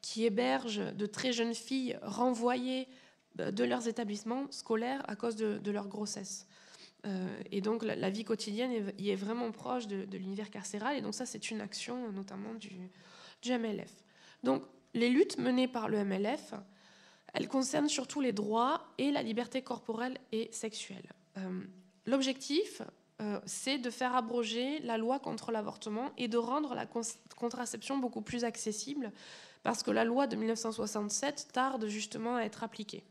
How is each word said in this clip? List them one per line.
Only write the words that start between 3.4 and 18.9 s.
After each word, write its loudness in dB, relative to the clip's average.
leurs 2
établissements -2
scolaires 0
à -4
cause 0
de, 0
de -4
leur -2
grossesse. -6
Euh, -2
et 0
donc, 2
la, 0
la 0
vie -2
quotidienne 0
est, 0
y 0
est 2
vraiment -2
proche -2
de, -4
de -8
l'univers -4
carcéral, -2
et -2
donc -2
ça, -4
c'est -8
une -4
action, -6
notamment -8
du, -12
du -2
M 2
L -2
F. -18
Donc, 4
les 6
luttes 6
menées 6
par -2
le 4
M 2
L 2
F, -12
elles 0
concernent 4
surtout 0
les 4
droits 2